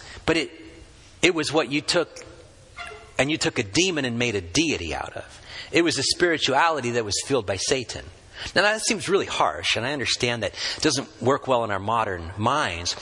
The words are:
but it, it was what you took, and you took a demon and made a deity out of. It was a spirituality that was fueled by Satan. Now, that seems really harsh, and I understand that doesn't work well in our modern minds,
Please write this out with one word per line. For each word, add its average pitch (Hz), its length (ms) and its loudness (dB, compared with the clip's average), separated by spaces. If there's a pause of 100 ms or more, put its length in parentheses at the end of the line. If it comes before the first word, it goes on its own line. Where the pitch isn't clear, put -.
(260)
but 160 120 4
it, 151 140 0 (720)
it 175 140 4
was 151 160 0
what 147 180 2
you 147 120 0
took, - 420 -2 (960)
and 135 120 2
you 156 80 0
took - 220 0
a 123 40 0
demon 147 420 0
and 117 120 -2
made 120 180 0
a 98 60 0
deity 87 540 -2
out - 220 -8
of. - 180 -14 (360)
It 165 120 6
was 143 160 2
a 135 40 0
spirituality 139 880 2
that 117 140 0
was 98 220 -2
fueled 123 180 2
by 98 120 -2
Satan. - 460 -2 (520)
Now, 175 80 4
that 220 180 2
seems 202 260 -2
really 170 200 2
harsh, 90 480 0
and 113 100 0
I 139 80 -2
understand 120 480 0
that 98 140 -2 (260)
doesn't 139 400 -2
work 131 260 2
well 123 160 2
in 107 60 -2
our 101 80 0
modern 98 600 -2
minds, 110 640 0